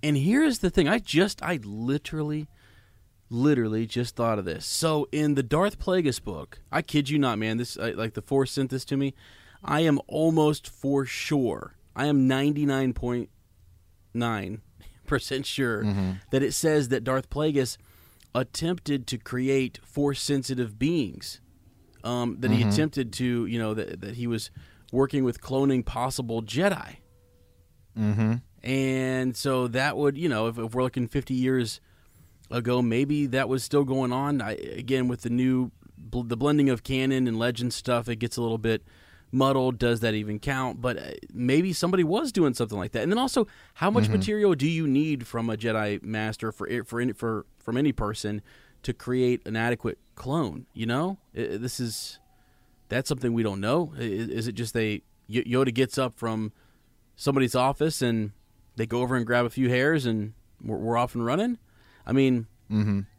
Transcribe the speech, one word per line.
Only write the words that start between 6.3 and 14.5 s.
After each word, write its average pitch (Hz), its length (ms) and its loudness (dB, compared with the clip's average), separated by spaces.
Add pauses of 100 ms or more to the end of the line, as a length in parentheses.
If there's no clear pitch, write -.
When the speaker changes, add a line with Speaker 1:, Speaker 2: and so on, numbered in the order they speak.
Speaker 1:
I 165 100 0
kid 143 260 0
you 147 120 2
not, 120 180 2
man, 110 180 -2
this, 120 220 -6
I, 117 120 -4
like, 110 240 -6
the 107 80 -8
Force 135 280 0
sent 135 200 -2
this 131 160 -6
to 139 100 -2
me. 139 180 -2 (480)
I 151 200 0
am 147 260 4
almost 156 580 2
for 139 380 -2
sure, 123 720 -4 (180)
I 135 120 -2
am 139 200 6
ninety-nine 135 680 2
point 123 340 -4 (840)
nine 110 500 -4 (440)